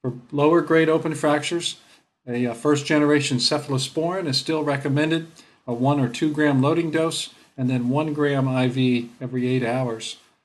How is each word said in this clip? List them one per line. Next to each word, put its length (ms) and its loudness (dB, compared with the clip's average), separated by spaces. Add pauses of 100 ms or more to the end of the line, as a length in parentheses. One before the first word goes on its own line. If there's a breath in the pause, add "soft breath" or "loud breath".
For 120 -4 (180)
lower 300 4
grade 280 4
open 240 0
fractures, 600 -2 (520 soft breath)
a, 200 -2
uh, 80 -4
first 320 0
generation 500 2
cephalosporin 880 -2
is 100 -2
still 280 -2
recommended, 640 0 (400 loud breath)
a 80 -4
one 240 2
or 100 0
two 220 -2
gram 280 2
loading 300 2
dose, 400 -2 (260 soft breath)
and 140 -2
then 180 0
one 280 0
gram 320 0
I 200 0
V 440 0 (100)
every 260 -4
eight 160 0
hours. 540 -4 (280)